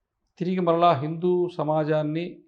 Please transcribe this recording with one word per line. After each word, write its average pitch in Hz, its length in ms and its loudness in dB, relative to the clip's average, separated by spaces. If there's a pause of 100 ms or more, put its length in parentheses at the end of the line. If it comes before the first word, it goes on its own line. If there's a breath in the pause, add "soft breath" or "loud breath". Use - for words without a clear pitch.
(380)
తిరిగి 185 220 -2
మరలా 170 320 4
హిందూ 170 640 0
సమాజాన్ని, 156 920 -2